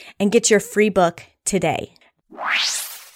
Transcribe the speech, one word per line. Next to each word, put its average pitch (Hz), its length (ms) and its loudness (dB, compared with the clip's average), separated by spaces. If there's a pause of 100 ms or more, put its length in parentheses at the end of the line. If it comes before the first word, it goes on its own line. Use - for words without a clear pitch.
(200)
and 202 120 0
get 226 200 4
your 208 80 6
free 208 300 0
book 180 340 0 (200)
today. - 520 -4 (1200)